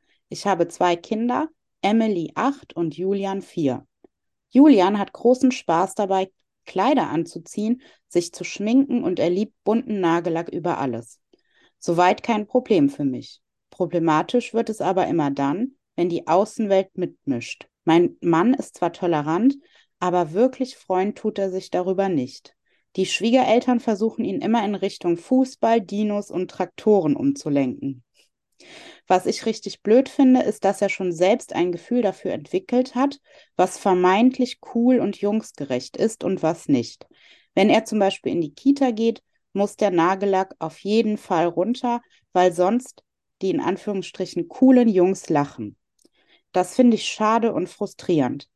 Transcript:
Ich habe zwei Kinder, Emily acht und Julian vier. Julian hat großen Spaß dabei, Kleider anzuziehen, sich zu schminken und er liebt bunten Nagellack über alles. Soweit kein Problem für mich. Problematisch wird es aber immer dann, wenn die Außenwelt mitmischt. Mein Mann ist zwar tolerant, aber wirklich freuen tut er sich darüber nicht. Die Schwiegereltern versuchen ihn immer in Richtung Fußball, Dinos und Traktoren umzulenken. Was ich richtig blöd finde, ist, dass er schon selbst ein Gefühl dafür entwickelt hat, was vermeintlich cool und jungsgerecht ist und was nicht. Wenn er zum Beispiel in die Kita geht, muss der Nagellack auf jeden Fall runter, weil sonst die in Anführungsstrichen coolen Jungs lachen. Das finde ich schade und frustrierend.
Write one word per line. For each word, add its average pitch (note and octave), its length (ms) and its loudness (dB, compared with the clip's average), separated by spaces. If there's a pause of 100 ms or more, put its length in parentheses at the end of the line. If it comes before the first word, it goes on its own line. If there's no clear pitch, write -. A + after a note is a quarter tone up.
(280)
Ich - 180 -10
habe E3+ 220 0
zwei F3 280 -2
Kinder, A#3+ 520 -4 (340)
Emily G#3 540 0
acht A#3+ 400 -4
und D#3+ 200 -4
Julian G3 460 -4
vier. C#3 440 -4 (640)
Julian G#3 480 6
hat G3 140 -4
großen B3+ 400 2
Spaß F3+ 420 -2
dabei, F#3+ 360 -2 (360)
Kleider G#3+ 440 0
anzuziehen, F3 720 -4 (260)
sich E3+ 240 -2
zu - 120 -12
schminken A#3+ 600 0
und F#3 140 -4
er E3+ 120 2
liebt G3+ 240 -2 (100)
bunten G#3+ 360 -2
Nagellack E3+ 500 -2
über E3+ 280 -4
alles. A#2 420 -6 (580)
Soweit F3+ 440 2
kein G#3+ 240 -2
Problem F#3 440 2
für D3 140 -6
mich. C3 360 -8 (300)
Problematisch E3+ 840 0
wird A3+ 160 -2
es G#3+ 100 -8
aber F3+ 280 0
immer D3 220 0
dann, C#3 420 -4 (240)
wenn F3 120 0
die - 180 -6
Außenwelt G3 720 0
mitmischt. C#3 720 -8 (160)
Mein E3+ 360 2
Mann F3+ 340 2
ist - 240 -10
zwar F3 140 -2
tolerant, F3 640 0 (420)
aber F3 340 -2
wirklich B3+ 440 -2
freuen - 380 -4
tut G#3+ 240 -6
er G3 120 -2
sich F#3 200 -8
darüber F#3 380 -2
nicht. - 480 -6 (400)
Die F#3+ 100 0
Schwiegereltern A#3+ 760 2
versuchen G#3+ 440 -4
ihn G3 160 -4
immer A3 240 0
in G3+ 100 -4
Richtung F3 420 -4
Fußball, A#3 640 0
Dinos G#3 500 -4
und F3+ 200 -4
Traktoren F3+ 680 0
umzulenken. C#3 880 -4 (1000)
Was F#3 200 2
ich A3 200 -4
richtig - 360 -8
blöd B3+ 260 4
finde, B3+ 340 4
ist, - 220 -4
dass G3 180 0
er G3 60 2
schon F#3 240 -4
selbst F3+ 420 0
ein F3 180 -2
Gefühl A#3 300 -4
dafür F#3+ 300 -4
entwickelt A#3+ 640 -4
hat, C#4 260 -2 (360)
was F#3 220 0
vermeintlich G3+ 800 2 (160)
cool A#3+ 260 2
und G3+ 200 -4
jungsgerecht E3+ 760 -6
ist - 280 -2
und F#3+ 180 -4
was E3 260 -4
nicht. B2 380 -2 (480)
Wenn G3 160 4
er A3 140 4
zum G#3+ 140 -4
Beispiel G3 340 -2
in E3+ 80 -2
die D3+ 140 -6
Kita C#4 380 2
geht, A3+ 300 -2 (300)
muss G3+ 240 -2
der G3+ 140 0
Nagellack F#3+ 680 0
auf D#3 200 -10
jeden G#3+ 400 0
Fall F3 280 0
runter, A#3 540 -2 (320)
weil F3+ 200 4
sonst F#3 500 -2 (400)
die F#3+ 80 0
in E3 100 -2
Anführungsstrichen F#3 880 -6
coolen B3 400 6
Jungs F#3 400 2
lachen. C#3+ 480 -4 (760)
Das F#3 240 -2
finde A#3+ 200 6
ich - 100 -6
schade A3 480 0
und F4+ 140 -4
frustrierend. D3+ 880 -4